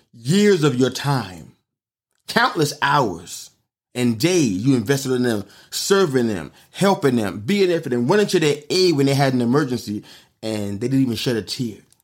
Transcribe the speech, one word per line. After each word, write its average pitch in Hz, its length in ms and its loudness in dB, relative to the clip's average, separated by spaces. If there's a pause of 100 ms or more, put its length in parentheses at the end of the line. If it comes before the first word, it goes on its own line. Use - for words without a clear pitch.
(120)
years 175 500 2
of 135 140 2
your 127 140 2
time, 117 640 -6 (720)
countless 220 520 0
hours 123 680 -2 (440)
and 120 240 0
days 127 460 0
you 135 120 4
invested 131 360 -2
in 123 120 0
them, 110 200 0 (260)
serving 143 580 0
them, 85 240 -8 (180)
helping 185 460 2
them, 104 240 -4
being 185 280 0
there 170 120 0
for 147 80 -10
them, 120 180 -2
running 190 220 2
to 180 100 0
their 151 320 0
aid 175 260 2
when 139 100 2
they 139 80 2
had 135 200 2
an 123 80 2
emergency, 120 640 0 (380)
and 104 380 -6
they 123 60 -4
didn't 135 160 2
even 120 140 0
shed 123 200 -2
a 104 60 -4
tear. 110 360 -8 (260)